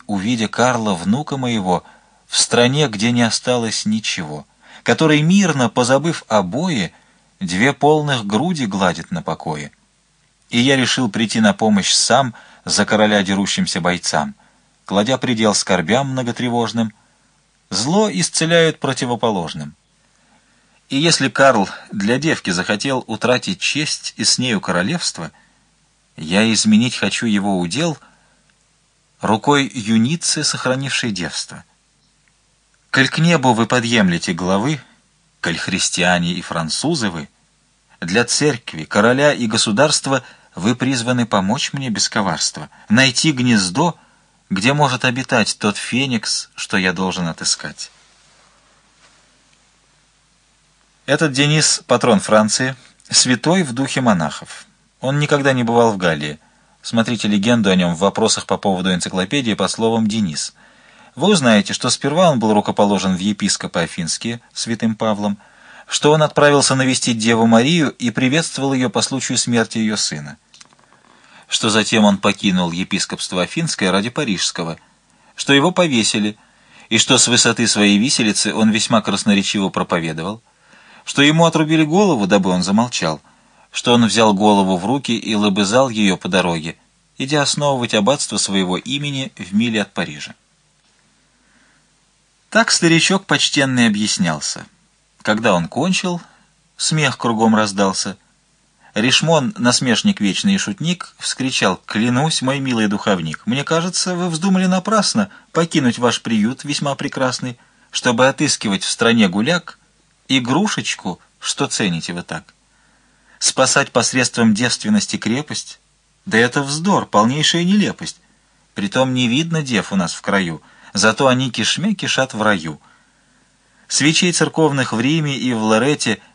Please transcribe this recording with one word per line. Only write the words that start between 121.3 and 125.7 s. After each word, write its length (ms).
кишмя 420
кишат 400
в 80
раю. 380
Свечей 420
церковных 600
в 80
Риме 340
и 160
в 100
Лорете 600